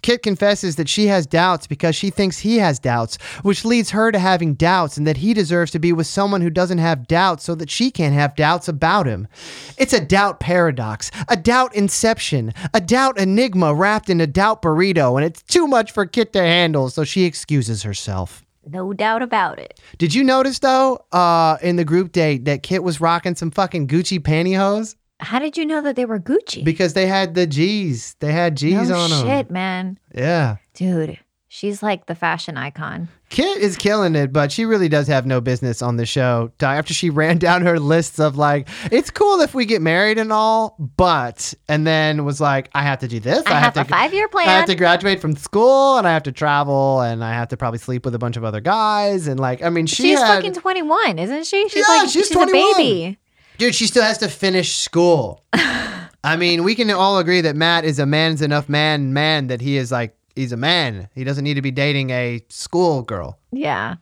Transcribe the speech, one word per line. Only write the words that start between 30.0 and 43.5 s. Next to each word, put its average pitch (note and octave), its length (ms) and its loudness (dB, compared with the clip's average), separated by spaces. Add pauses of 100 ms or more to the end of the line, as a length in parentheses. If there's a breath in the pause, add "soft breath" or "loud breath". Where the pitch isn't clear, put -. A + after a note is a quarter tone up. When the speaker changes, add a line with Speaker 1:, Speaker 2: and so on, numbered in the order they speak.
Speaker 1:
Yeah. C#3 420 0 (160)
Speaker 2:
Dude, E3+ 460 -4 (300)
she's, G3+ 340 -8
like, G3+ 220 -4
the E3+ 100 -8
fashion E3 400 -6
icon. D3 540 -10 (180)
Speaker 1:
Kit D4+ 300 -2
is G3 180 0
killing G3+ 400 0
it, C#3 160 0
but C#3+ 180 2
she A3+ 140 -4
really G#3+ 240 2
does D3 200 2
have C3 180 0
no C3 160 0
business B2 400 -2
on A#2+ 160 -2
the A#2 80 -2
show. A#2+ 520 -2
Di-, C#3 160 0
after D3+ 200 -4
she E3+ 160 -2
ran D#3 280 2
down F3 260 2
her E3+ 180 2
lists D#3+ 360 0
of, D3+ 200 0
like, D3 320 0 (240 loud breath)
"It's C#4 180 0
cool G4+ 300 2
if C#4+ 120 0
we B3+ 120 0
get G3+ 160 0
married F#3+ 380 2
and A3 120 -2
all, A3 480 0
but," D3 760 -2 (140)
and D3+ 180 0
then D#3 380 0
was C#3+ 160 -4
like, C#3 340 0
"I C#3+ 100 0
have C#3 160 -2
to B2+ 100 -8
do A2+ 100 -6
this. C#3+ 260 0
Speaker 2:
I - 60 2